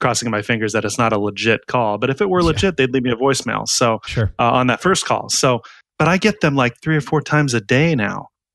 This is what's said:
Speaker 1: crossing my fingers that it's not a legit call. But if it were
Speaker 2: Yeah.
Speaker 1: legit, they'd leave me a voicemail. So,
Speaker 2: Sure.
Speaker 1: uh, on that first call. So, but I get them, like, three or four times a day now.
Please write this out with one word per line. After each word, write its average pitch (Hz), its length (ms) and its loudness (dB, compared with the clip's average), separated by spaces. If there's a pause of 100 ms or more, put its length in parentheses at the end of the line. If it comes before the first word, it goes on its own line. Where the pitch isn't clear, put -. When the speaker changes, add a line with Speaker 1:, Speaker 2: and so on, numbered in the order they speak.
Speaker 1:
crossing 117 300 -2
my 107 120 -2
fingers 110 300 -2
that 110 120 -2
it's 104 140 -4
not 113 140 2
a 104 60 0
legit 101 480 -2
call. 107 320 -2
But 127 120 -2
if - 100 -6
it 202 100 0
were 180 100 2
Speaker 2:
Yeah. 170 60 2
Speaker 1:
legit, 165 320 0
they'd 131 140 2
leave 131 100 2
me 123 100 0
a 113 40 0
voicemail. 113 520 -2
So, 117 380 0
Speaker 2:
Sure. 110 320 -2
Speaker 1:
uh, 120 140 2
on 127 160 2
that 117 120 0
first 180 240 0
call. 107 240 -2
So, 123 340 0 (360)
but 156 100 2
I 185 80 4
get 202 240 0
them, 147 160 2
like, 127 240 0
three 160 160 0
or 147 40 2
four 151 200 0
times 147 340 0
a 113 60 0
day 139 340 2
now. 98 340 -4 (260)